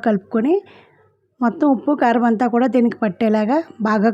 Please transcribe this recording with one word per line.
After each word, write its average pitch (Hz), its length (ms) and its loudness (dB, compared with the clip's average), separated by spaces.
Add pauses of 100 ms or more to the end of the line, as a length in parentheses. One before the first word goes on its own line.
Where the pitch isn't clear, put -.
కలుపుకొని 226 480 0 (840)
మొత్తం 247 340 0
ఉప్పు 285 260 -2
కారం 240 280 2
అంతా 233 260 0
కూడా 247 200 2
దీనికి 240 280 0
పట్టేలాగా 214 560 0 (280)
బాగా 214 260 2